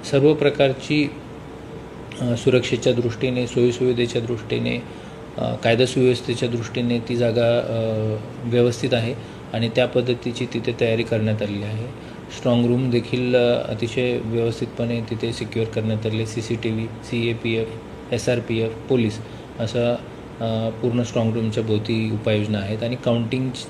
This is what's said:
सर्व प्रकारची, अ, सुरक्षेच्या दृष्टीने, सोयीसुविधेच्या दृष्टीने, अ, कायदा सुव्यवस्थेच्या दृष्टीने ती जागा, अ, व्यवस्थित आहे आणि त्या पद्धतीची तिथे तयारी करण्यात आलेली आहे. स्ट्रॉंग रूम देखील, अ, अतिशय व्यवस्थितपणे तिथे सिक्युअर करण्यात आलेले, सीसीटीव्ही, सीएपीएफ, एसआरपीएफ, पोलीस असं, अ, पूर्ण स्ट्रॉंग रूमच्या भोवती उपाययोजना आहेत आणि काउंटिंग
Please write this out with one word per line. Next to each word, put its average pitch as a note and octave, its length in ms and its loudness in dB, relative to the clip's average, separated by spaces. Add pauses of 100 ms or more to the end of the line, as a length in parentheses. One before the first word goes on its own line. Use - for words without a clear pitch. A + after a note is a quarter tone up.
(100)
सर्व C#3+ 240 6
प्रकारची, C#3+ 760 2 (1080)
अ, A#2+ 160 0
सुरक्षेच्या B2 560 4
दृष्टीने, A#2+ 540 0
सोयीसुविधेच्या A#2+ 760 2
दृष्टीने, A#2+ 600 -2 (560)
अ, A#2 160 0
कायदा A#2 320 4
सुव्यवस्थेच्या B2 640 2
दृष्टीने A#2+ 500 0
ती A#2+ 180 -2
जागा, A#2 420 4
अ, A2 580 0 (280)
व्यवस्थित A#2+ 500 4
आहे A2+ 200 0 (380)
आणि A2+ 160 0
त्या B2 180 4
पद्धतीची B2 680 0
तिथे A#2+ 260 -2
तयारी A#2 220 2
करण्यात A2 400 0
आलेली G2+ 200 -4
आहे. A2 240 -6 (520)
स्ट्रॉंग A#2+ 280 4
रूम B2 240 2
देखील, B2 440 2
अ, A#2+ 340 4
अतिशय A#2+ 560 0
व्यवस्थितपणे A#2 760 -2
तिथे A2+ 320 -4
सिक्युअर A2+ 360 -2
करण्यात A2 380 -2
आलेले, A2 200 -2
सीसीटीव्ही, A2+ 600 -2
सीएपीएफ, A2+ 840 -2 (440)
एसआरपीएफ, A2+ 600 0 (160)
पोलीस A2+ 300 2 (400)
असं, A#2+ 360 0 (460)
अ, A2+ 300 0
पूर्ण A#2+ 320 0
स्ट्रॉंग A2+ 300 0
रूमच्या A2 300 0
भोवती A2 500 0
उपाययोजना G#2+ 460 0
आहेत G#2 240 -4
आणि A#2+ 220 -2
काउंटिंग B2 460 2 (200)